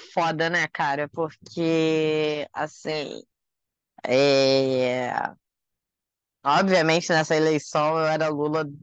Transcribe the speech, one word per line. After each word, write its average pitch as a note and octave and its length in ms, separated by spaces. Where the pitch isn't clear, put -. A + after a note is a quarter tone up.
foda, E3 380
né, E3+ 180
cara? D3 400
Porque, D#3 1400
assim, D3+ 680
é... C3 1040
Obviamente E3 680
nessa D#3+ 260
eleição D#3 600
eu D#3+ 80
era D#3 220
Lula, D3+ 360